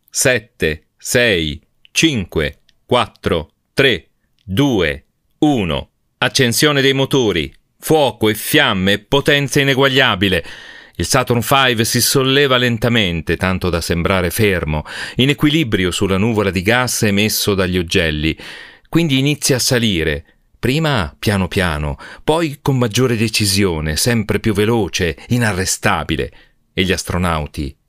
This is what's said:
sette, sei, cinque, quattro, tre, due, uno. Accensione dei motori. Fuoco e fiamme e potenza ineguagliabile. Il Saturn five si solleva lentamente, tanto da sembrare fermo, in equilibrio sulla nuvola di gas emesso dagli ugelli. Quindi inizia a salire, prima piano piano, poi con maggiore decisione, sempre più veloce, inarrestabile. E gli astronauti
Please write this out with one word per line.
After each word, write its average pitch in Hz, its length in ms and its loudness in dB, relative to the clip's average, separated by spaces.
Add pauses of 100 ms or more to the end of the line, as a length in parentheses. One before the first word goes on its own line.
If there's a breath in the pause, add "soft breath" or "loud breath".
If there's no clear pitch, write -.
sette, 113 760 -2 (100)
sei, 87 600 0 (320)
cinque, 90 680 -2 (260)
quattro, 98 640 -2 (220)
tre, 123 360 0 (340)
due, 95 640 0 (340)
uno. 101 520 0 (260)
Accensione 135 640 2
dei 135 120 4
motori. 113 580 0 (280)
Fuoco 139 480 0
e 107 80 2
fiamme 107 560 0
e 101 80 0
potenza 143 640 0
ineguagliabile. 127 840 2 (520 loud breath)
Il 107 80 -2
Saturn 123 360 2
five 123 440 2
si 120 160 0
solleva 135 560 2
lentamente, 110 800 0
tanto 92 320 -2
da 82 120 0
sembrare 90 480 0
fermo, 82 540 0 (320 loud breath)
in 131 140 2
equilibrio 139 600 0
sulla 92 280 0
nuvola 104 340 0
di 90 100 -2
gas 117 420 0
emesso 104 520 0
dagli 92 220 0
ugelli. 80 600 -2 (520 loud breath)
Quindi 160 280 2
inizia 143 380 0
a 120 40 -2
salire, 85 680 0 (340 soft breath)
prima 131 580 -2
piano 98 300 0
piano, 76 500 -2 (260 loud breath)
poi 156 380 -2
con 135 160 0
maggiore 120 380 0
decisione, 95 800 0
sempre 110 440 0
più 110 140 0
veloce, 98 640 0 (140 loud breath)
inarrestabile. 90 1000 -2 (460 soft breath)
E 92 60 0
gli 92 80 0
astronauti 82 840 -4 (140)